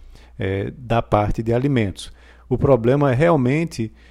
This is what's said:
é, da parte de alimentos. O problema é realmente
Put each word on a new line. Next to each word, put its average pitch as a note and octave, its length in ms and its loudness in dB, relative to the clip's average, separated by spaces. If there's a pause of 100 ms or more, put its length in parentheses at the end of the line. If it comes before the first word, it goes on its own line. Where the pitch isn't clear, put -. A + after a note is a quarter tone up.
(360)
é, G2 400 -4
da A#2 240 -2
parte G#2 440 0
de A2+ 80 -2
alimentos. A#2+ 600 -2 (360)
O B2 100 -2
problema C3+ 540 2
é - 20 0
realmente C#3+ 800 0 (180)